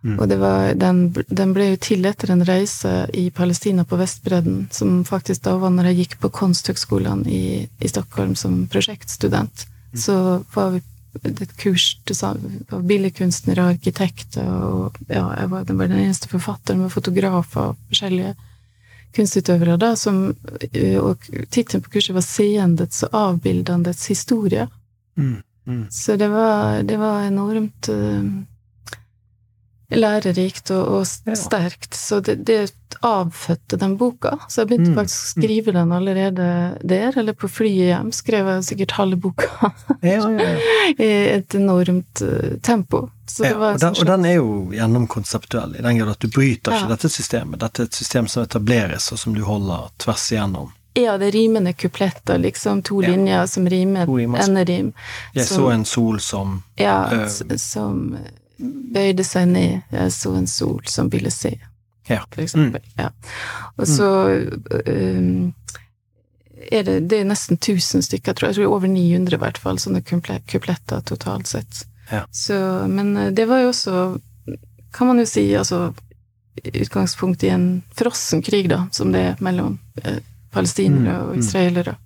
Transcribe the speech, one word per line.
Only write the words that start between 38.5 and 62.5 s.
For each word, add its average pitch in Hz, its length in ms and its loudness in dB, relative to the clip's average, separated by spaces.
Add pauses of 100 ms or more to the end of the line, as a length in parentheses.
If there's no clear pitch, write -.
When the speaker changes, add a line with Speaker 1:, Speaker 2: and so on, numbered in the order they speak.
Speaker 2:
sikkert 190 280 -4
halve 190 260 2
boka. - 540 -2 (160)
<laughs> - 140 0
Speaker 1:
Ja, 208 280 4
ja, 220 100 0
ja. 466 180 2 (400)
Speaker 2:
I 220 120 4 (300)
et - 160 -6
enormt, 180 680 2
eh, - 400 -2
tempo. 240 480 0 (180)
Så - 160 -4
det 135 80 4
Speaker 1:
Ja, 214 60 0
Speaker 2:
var 214 160 2
Speaker 1:
og 160 60 0
den, 165 100 4
Speaker 2:
en 175 100 -2
Speaker 1:
og 175 60 4
den 185 160 4
Speaker 2:
slags 175 40 4
Speaker 1:
er 175 100 4
jo 104 380 0
gjennomkonseptuell, 113 1040 0
i - 40 -8
den 120 160 2
grad 107 120 2
at 104 100 -4
du - 80 -2
bryter 123 440 2
ikke 220 100 2
Speaker 2:
Ja. 190 140 -2
Speaker 1:
dette 160 140 0
systemet. 82 500 -4
Dette - 220 -6
er 117 40 0
et 110 80 -8
system 120 340 -2
som 120 160 -2
etableres, 110 680 0
og 113 80 -8
som 113 140 -4
du 107 100 -2
holder 98 540 -2
tvers - 340 -2
igjennom. 98 400 -2 (240)
Speaker 2:
Ja, 226 220 2
det 196 100 0
er 202 100 2
rimende 220 360 4
kupletter, - 680 -2
liksom. 196 440 0
To 202 180 0
Speaker 1:
Ja. 180 80 2
Speaker 2:
linjer 185 380 2
som 185 220 0
rimer, 185 360 2
Speaker 1:
To 131 120 2
rimer 120 240 0
som 196 140 4
Speaker 2:
enderim. 180 380 0 (400)
Speaker 1:
Jeg 127 120 0
Speaker 2:
Som 190 120 0
Speaker 1:
så 131 160 4
en 110 120 2
sol 113 340 0
som, 98 440 -6 (140)
Speaker 2:
Ja, 98 360 2
Speaker 1:
eh, 110 140 0
Speaker 2:
s-, 104 160 -6 (140)
som - 600 -4 (420)
bøyde 226 640 -2
seg 180 240 0
ned. 180 340 2 (100)
Jeg 92 200 0
så 92 240 -4
en 92 120 0
sol - 380 -2
som - 240 -2
ville - 220 -2
se, - 280 -4 (500)
Speaker 1:
Ja. 110 220 0
Speaker 2:
for - 100 -8
eksempel. 156 400 0